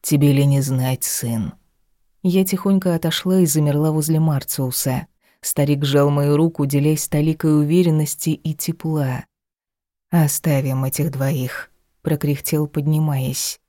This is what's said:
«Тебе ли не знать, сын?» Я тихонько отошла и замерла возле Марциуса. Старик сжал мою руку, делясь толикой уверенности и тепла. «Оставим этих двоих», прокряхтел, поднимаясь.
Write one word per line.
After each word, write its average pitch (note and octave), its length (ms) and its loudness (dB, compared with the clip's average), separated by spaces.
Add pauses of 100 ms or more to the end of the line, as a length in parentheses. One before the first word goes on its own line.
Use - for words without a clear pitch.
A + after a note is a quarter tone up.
«Тебе C#3+ 260 4
ли C#3 140 4
не C#3 140 4
знать, C3 420 -2
сын?» A2+ 520 -4 (680)
Я F#3 220 2
тихонько F#3 500 0
отошла F3+ 460 0
и F3 60 6
замерла D3 440 2
возле D#3 300 0
Марциуса. C3+ 880 -2 (320)
Старик C#3+ 440 0
сжал C#3+ 260 4
мою C#3+ 260 2
руку, E3 280 2
делясь C#3+ 440 0
толикой D#3 500 2
уверенности D#3 720 2
и D#3 240 -4
тепла. D3+ 680 -4 (880)
«Оставим C#3 720 0
этих C#3+ 260 -2
двоих», C3+ 600 -4 (300)
прокряхтел, D3 640 -2
поднимаясь. D3 1000 -2